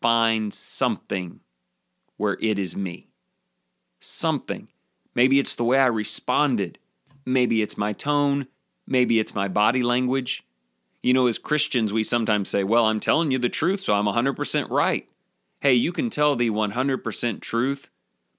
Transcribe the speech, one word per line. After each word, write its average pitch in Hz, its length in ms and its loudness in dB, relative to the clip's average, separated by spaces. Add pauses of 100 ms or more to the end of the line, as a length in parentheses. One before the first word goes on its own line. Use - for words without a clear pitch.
find 113 540 0
something 95 880 -4 (760)
where 101 240 -2
it 107 180 0
is 90 160 -4
me. 92 340 -6 (920)
Something. 123 680 -4 (460)
Maybe 127 240 4
it's 139 160 -2
the 123 100 -2
way 123 140 2
I 135 80 4
responded. 117 920 -2 (480)
Maybe 123 340 2
it's 104 160 -4
my 104 160 -2
tone. 143 540 0 (400)
Maybe 117 340 2
it's 110 140 -4
my 101 120 -2
body 107 360 2
language. 127 600 -2 (600)
You 127 100 4
know, 127 140 4
as 117 120 2
Christians, 120 540 -2
we 113 100 2
sometimes 107 460 0
say, 101 160 2
"Well, 113 220 4
I'm 110 120 0
telling 143 320 0
you 131 80 0
the 120 100 0
truth, 190 340 0
so 104 120 0
I'm 104 140 2
a 98 40 2
hundred 123 220 0
percent 143 360 -2
right." 147 360 0 (540)
Hey, 139 140 2
you 127 180 2
can 123 180 -2
tell 147 240 2
the 120 160 2
one 104 220 0
hundred 131 320 -2
percent 113 380 -4
truth, 131 480 -4 (480)